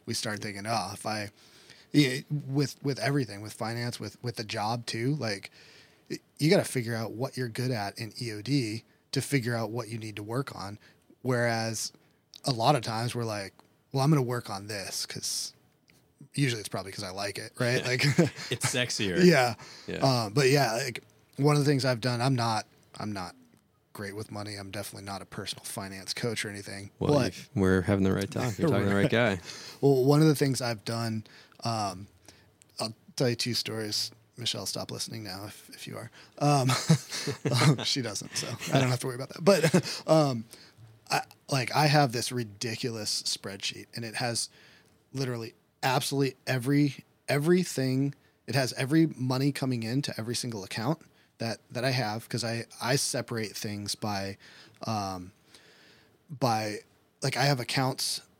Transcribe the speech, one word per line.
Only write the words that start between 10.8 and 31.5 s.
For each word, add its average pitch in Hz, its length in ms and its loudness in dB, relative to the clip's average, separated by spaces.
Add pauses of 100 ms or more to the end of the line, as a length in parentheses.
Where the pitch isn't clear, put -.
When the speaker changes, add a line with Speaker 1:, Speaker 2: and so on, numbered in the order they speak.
Speaker 1:
Whereas 117 680 0 (520)
a 139 80 0
lot 123 240 4
of 120 60 -2
times 117 340 -2
we're 120 80 -2
like, 104 300 -6 (360)
"Well, 135 140 2
I'm 143 60 6
gonna 147 120 6
work 120 280 -4
on 101 180 -8
this 98 380 -6
'cause," - 460 -6 (840)
usually 123 260 0
it's 98 80 -10
probably 95 240 -6
'cause 104 120 -8
I 92 60 -8
like 98 280 -6
it, 107 200 -12
right? 123 240 2
Speaker 2:
Yeah. - 60 -4
Speaker 1:
Like, 127 160 2
<laughs> 147 460 2
Speaker 2:
It's - 240 -2
sexier. 123 480 0
Speaker 1:
Yeah. 135 320 8 (320)
Speaker 2:
Yeah. 87 120 -6
Speaker 1:
Um, 120 340 2
but 131 160 4
yeah, 139 240 4
like, 127 300 -6 (340)
one 147 200 4
of 147 80 4
the 139 60 4
things 135 140 2
I've 127 160 2
done, 120 220 0
I'm 135 120 4
not, 113 300 0 (340)
I'm 107 140 -6
not 92 220 -8 (580)
great 101 240 -10
with 110 140 -10
money. 104 240 -8
I'm 98 160 -10
definitely 101 340 -10
not 98 160 -8
a 90 60 -14
personal - 380 -10
finance 95 500 -8
coach 113 320 -2
or - 20 -6
anything, 101 500 -10
Speaker 2:
Well, 120 140 4
Speaker 1:
but 123 240 2
Speaker 2:
you've, - 180 -16
we're 92 280 6
having 95 220 4
the 95 100 4
right 98 160 0
talk. 120 280 -2
You're - 120 2
talking 101 140 2
to 98 40 2
the 98 60 2
right 101 80 4
Speaker 1:
<laughs> - 0 -
Right. - 80 4
Speaker 2:
guy. 113 300 4 (420)
Speaker 1:
Well, 135 220 6
one 147 180 8
of 156 60 8
the 151 60 6
things 135 280 2
I've 117 240 -4
done, 113 380 -4 (400)